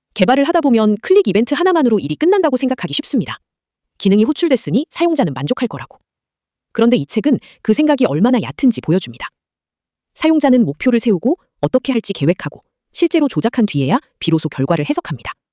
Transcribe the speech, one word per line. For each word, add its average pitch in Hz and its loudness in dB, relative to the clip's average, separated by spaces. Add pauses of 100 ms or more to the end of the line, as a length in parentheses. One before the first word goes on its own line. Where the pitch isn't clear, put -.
(140)
개발을 254 2
하다 339 0
보면 220 2
클릭 381 4
이벤트 214 0
하나만으로 311 2
일이 151 -4
끝난다고 339 2
생각하기 247 -4
쉽습니다. - -4 (600)
기능이 202 2
호출됐으니 269 0
사용자는 285 -2
만족할 147 -4
거라고. - -14 (760)
그런데 151 2
이 139 0
책은 226 -2 (240)
그 220 2
생각이 285 0
얼마나 202 2
얕은지 135 -2
보여줍니다. 151 -4 (840)
사용자는 285 2
목표를 226 -2
세우고 226 0 (240)
어떻게 - -2
할지 226 -4
계획하고 151 -4 (320)
실제로 311 0
조작한 220 0
뒤에야 147 0 (180)
비로소 160 0
결과를 143 -2
해석합니다. - -6 (200)